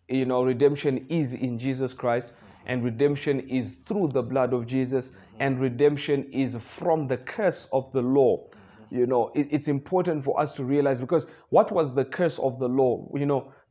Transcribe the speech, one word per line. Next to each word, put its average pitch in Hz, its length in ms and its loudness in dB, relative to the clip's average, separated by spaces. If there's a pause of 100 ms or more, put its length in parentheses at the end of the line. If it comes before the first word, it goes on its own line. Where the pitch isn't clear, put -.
you 131 160 0
know, 127 180 2
redemption 131 680 2
is 151 240 0
in 123 240 -4
Jesus 127 360 -4
Christ, 120 400 -2 (320)
and 123 180 -2
redemption 139 560 0 (100)
is 120 260 -4 (120)
through 180 220 0
the 131 120 0
blood 123 320 0
of 120 140 -2
Jesus, 131 440 -2 (280)
and 135 200 0
redemption 139 720 2
is 120 260 -2
from 139 500 -2
the 127 100 -2
curse - 540 -4
of 131 220 -2
the 131 80 2
law. 127 440 4 (460)
You 123 140 2
know, 120 280 2
it, 147 180 0
it's 147 180 0
important 156 560 0
for 143 140 0
us 147 160 -2
to 135 100 -6
realize, 139 340 2
because 139 280 0 (220)
what 196 220 4
was 151 240 0
the 135 80 2
curse 151 360 -2
of 123 200 -2
the 127 80 -2
law? 123 480 0
You 143 100 -2
know, 139 280 -2 (180)